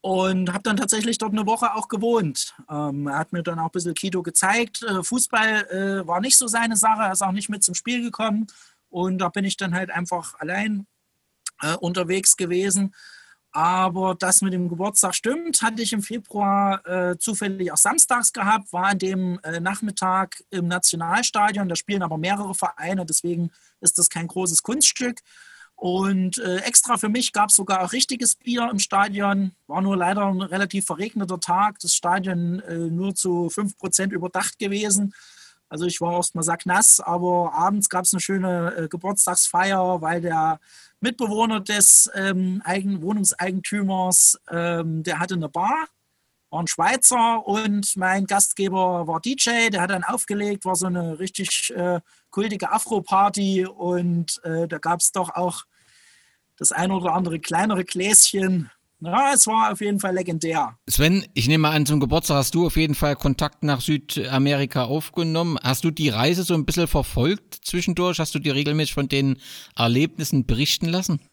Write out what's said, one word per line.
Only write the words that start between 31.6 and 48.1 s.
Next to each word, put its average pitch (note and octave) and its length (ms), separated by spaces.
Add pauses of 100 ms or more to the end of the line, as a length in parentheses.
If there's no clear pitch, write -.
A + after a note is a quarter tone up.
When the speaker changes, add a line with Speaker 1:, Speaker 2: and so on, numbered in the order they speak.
Speaker 1:
Das - 140
Stadion, F3+ 680
äh, E3+ 160
nur E3+ 400
zu F3 340
fünf G3+ 260
Prozent F#3+ 360
überdacht F3+ 480
gewesen. G3+ 540 (540)
Also D#3+ 180
ich E3+ 140
war F3 120
erst F3 240
mal E3 60
sacknass, F3 580
aber F3 540
abends G3 340
gab's F3+ 260
eine F3+ 60
schöne, F3+ 560
äh, D#3+ 120
Geburtstagsfeier, F#3 1120
weil E3 200
der D#3+ 400 (400)
Mitbewohner A3 580
des, G#3 560
ähm, F#3+ 500
Eigen-, F#3+ 380
Wohnungseigentümers, F#3+ 1400 (120)
ähm, E3 520
der D#3 160
hatte F#3 160
eine D#3+ 140
Bar, A#3 380 (640)
war D#3+ 100
ein E3+ 80
Schweizer A#3 760
und G#3 520
mein F#3+ 300